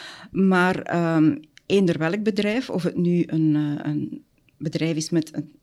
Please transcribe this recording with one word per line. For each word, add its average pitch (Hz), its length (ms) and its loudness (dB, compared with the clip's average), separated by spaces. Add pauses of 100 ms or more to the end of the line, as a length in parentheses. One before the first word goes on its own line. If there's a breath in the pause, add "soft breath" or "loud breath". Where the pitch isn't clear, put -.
(320 loud breath)
maar, 185 500 4
ehm, 165 540 2 (300)
eender 180 320 2
welk 170 260 -2
bedrijf, 214 460 -2
of 170 140 -4
het - 140 -2
nu 175 300 2
een, 156 280 2
eh, 147 360 -2
een - 320 -6 (340)
bedrijf 156 380 -4
is 156 140 -6
met 160 260 -2
een, 156 160 -8 (120)